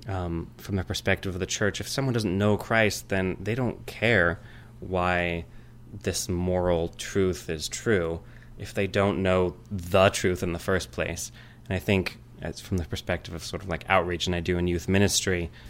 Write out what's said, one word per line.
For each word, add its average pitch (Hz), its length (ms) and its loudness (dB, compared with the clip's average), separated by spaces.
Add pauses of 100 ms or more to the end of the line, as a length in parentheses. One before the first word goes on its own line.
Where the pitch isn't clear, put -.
um, 87 480 -4
from - 200 -4
the 92 80 0
perspective 92 500 -2
of 92 60 -6
the 95 60 -2
church. - 340 -2
If - 80 -8
someone 135 260 0
doesn't 101 240 2
know 104 180 4
Christ, 110 520 2
then 92 320 0
they 104 140 -2
don't 123 320 -2
care 98 540 2 (400)
why 87 640 0 (580)
this - 260 -2
moral 90 600 2
truth - 640 -2
is 78 180 -6
true 85 520 0 (380)
if - 160 -12
they 101 120 0
don't 98 360 2
know 92 320 4 (160)
the 95 400 4
truth 90 320 0
in 87 100 0
the 85 60 -4
first 95 340 0
place. - 380 -4 (380)
And 95 80 0
I - 20 -2
think 95 400 2 (220)
it's 82 200 -8
from - 180 -2
the 85 60 -2
perspective - 500 -6
of 82 100 -10
sort - 180 -8
of, 95 60 -10
like, 82 200 -4
outreach, 87 380 2
and 90 100 0
I 87 40 0
do 87 180 0
in 87 80 2
youth 87 220 0
ministry, 92 640 4 (200)